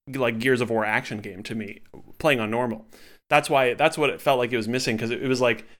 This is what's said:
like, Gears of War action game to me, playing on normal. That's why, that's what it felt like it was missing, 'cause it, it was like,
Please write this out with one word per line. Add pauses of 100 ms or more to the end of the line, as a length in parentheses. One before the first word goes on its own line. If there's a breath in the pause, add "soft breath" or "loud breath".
(120)
like,
Gears
of
War
action
game
to
me, (360)
playing
on
normal. (420 loud breath)
That's
why,
that's
what
it
felt
like
it
was
missing,
'cause
it,
it
was
like, (140 soft breath)